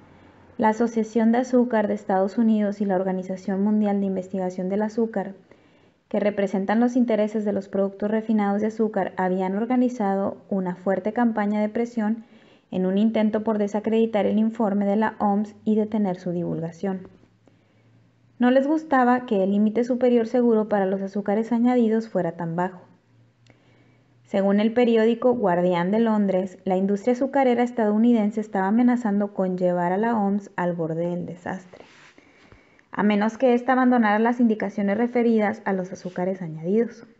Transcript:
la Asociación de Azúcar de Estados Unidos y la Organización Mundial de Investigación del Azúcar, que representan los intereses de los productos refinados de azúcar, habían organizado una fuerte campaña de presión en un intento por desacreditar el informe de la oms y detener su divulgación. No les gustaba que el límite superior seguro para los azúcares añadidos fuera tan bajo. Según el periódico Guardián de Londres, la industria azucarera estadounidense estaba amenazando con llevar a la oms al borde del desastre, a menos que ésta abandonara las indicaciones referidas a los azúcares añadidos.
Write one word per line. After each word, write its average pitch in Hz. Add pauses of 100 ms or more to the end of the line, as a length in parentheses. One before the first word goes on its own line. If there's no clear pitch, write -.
(580)
la 220
Asociación 226
de 240
Azúcar 240
de 208
Estados 196
Unidos 214
y 214
la 190
Organización 185
Mundial 208
de 196
Investigación 185
del 208
Azúcar, 214 (760)
que 208
representan 202
los 240
intereses 214
de 208
los 196
productos 196
refinados 214
de 214
azúcar, 214
habían 185
organizado 226 (120)
una 185
fuerte 190
campaña 220
de 214
presión 226 (480)
en 185
un 190
intento 214
por 220
desacreditar 214
el 202
informe 214
de 202
la 220
oms 208 (100)
y 220
detener 208
su 180
divulgación. 170 (1300)
No 247
les 269
gustaba 254
que 196
el 196
límite 214
superior 240
seguro 226
para 202
los 190
azúcares 202
añadidos 233
fuera 175
tan 170
bajo. 180 (1400)
Según 196
el 220
periódico 233
Guardián 180
de 220
Londres, 202
la 185
industria 196
azucarera 254
estadounidense 220
estaba 196
amenazando 214
con 185
llevar 180
a 185
la 233
oms 202
al 175
borde 165
del 175
desastre, 180 (1080)
a 180
menos 208
que 247
ésta 240
abandonara 247
las 240
indicaciones 208
referidas 233
a 196
los 185
azúcares 185
añadidos. 170 (120)